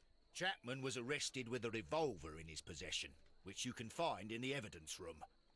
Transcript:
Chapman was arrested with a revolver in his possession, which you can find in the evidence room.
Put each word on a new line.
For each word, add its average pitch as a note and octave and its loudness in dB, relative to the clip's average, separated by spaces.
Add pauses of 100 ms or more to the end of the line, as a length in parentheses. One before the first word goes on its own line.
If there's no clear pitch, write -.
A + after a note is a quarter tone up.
(320)
Chapman D3+ 0
was B2+ 2
arrested B2+ 0
with A#2+ 2
a A2+ 4
revolver G#2+ 2
in D#2+ -8
his D#2 -6
possession, - -2 (320)
which G2 -2
you B2 0
can A2+ -4
find A2 2
in A#2 0
the C3 2
evidence E2+ -4
room. E2 -6 (400)